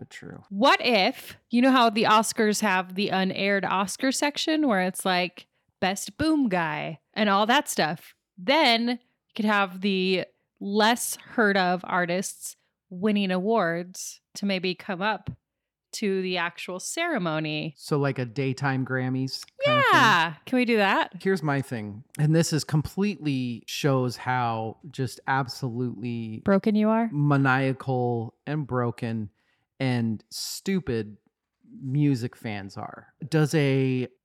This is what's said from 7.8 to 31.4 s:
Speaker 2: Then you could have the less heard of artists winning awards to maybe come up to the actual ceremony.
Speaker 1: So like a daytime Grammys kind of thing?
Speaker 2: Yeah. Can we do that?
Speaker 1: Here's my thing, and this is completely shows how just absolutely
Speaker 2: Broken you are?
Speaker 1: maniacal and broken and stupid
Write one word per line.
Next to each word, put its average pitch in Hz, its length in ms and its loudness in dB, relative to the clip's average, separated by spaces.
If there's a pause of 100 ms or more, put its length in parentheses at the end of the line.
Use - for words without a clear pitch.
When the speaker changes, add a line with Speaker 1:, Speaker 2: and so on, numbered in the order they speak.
Speaker 2:
Then 240 520 4
you - 440 -10
could 214 120 -4
have 196 340 2
the 185 440 2 (360)
less 214 560 0 (140)
heard 202 260 2
of 180 320 2
artists 180 680 -4 (340)
winning 196 420 0
awards 185 880 -2 (140)
to - 120 -6
maybe 185 300 -2
come 180 260 -8
up 214 280 -4 (640)
to 190 280 -2
the 185 160 -2
actual 175 420 -6
ceremony. 156 960 -4
Speaker 1:
So - 220 -2
like 139 200 0
a 127 60 -4
daytime 131 640 -2
Grammys 131 580 -4 (180)
kind 587 180 2
of 539 40 2
thing? 440 80 4
Speaker 2:
Yeah. 185 420 4 (120)
Can 254 100 -2
we 247 80 4
do 226 140 2
that? 208 420 2
Speaker 1:
Here's 190 220 0
my 139 180 0
thing, 107 420 -8 (160)
and 151 160 4
this 165 200 4
is 143 100 0
completely 147 1000 -2
shows 127 500 0
how 117 600 -2 (120)
just - 360 -6
absolutely 120 1200 -4
Speaker 2:
Broken 202 300 2
you 214 120 2
are? 226 240 0
Speaker 1:
maniacal 131 1200 0 (120)
and 147 200 -4
broken 117 600 -4 (520)
and 117 500 0
stupid 113 840 -4 (680)